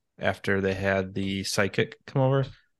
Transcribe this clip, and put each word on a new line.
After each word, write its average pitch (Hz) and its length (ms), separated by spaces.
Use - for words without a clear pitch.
after 98 420
they 95 140
had 95 400
the 98 280
psychic - 600
come - 160
over, 135 240